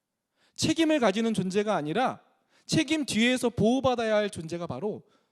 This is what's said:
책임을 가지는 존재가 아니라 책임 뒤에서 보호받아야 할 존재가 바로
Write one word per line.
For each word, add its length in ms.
책임을 460
가지는 340
존재가 400
아니라 480
책임 380
뒤에서 460
보호받아야 640
할 160
존재가 380
바로 340